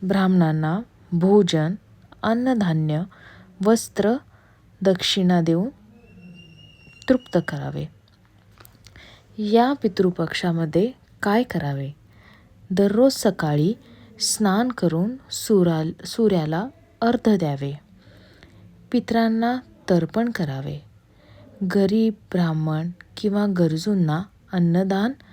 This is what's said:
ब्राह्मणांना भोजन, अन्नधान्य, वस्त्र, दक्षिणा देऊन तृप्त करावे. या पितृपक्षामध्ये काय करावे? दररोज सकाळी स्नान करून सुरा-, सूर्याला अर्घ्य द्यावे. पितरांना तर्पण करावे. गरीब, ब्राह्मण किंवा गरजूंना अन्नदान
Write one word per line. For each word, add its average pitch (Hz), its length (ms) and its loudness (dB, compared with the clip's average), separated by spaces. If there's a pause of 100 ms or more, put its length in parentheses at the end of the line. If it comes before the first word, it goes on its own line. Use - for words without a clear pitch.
ब्राह्मणांना 180 760 2 (320)
भोजन, 175 640 2 (480)
अन्नधान्य, 190 800 0 (640)
वस्त्र, 220 480 0 (680)
दक्षिणा 180 600 2
देऊन 165 280 0 (1400)
तृप्त 254 280 0 (100)
करावे. 143 380 -8 (1500)
या 226 360 2
पितृपक्षामध्ये 175 1200 -2 (320)
काय 214 200 0
करावे? 143 480 -6 (800)
दररोज 202 420 4
सकाळी 160 600 0 (460)
स्नान 214 500 0
करून 185 460 -2 (160)
सुरा-, 165 760 0
सूर्याला 185 640 -2 (340)
अर्घ्य 233 360 2
द्यावे. 143 360 -4 (1160)
पितरांना 226 640 0 (320)
तर्पण 196 420 0
करावे. 147 480 -6 (960)
गरीब, 214 380 2 (180)
ब्राह्मण 160 580 -2 (280)
किंवा 208 280 0 (120)
गरजूंना 165 680 0 (300)
अन्नदान 190 580 0 (220)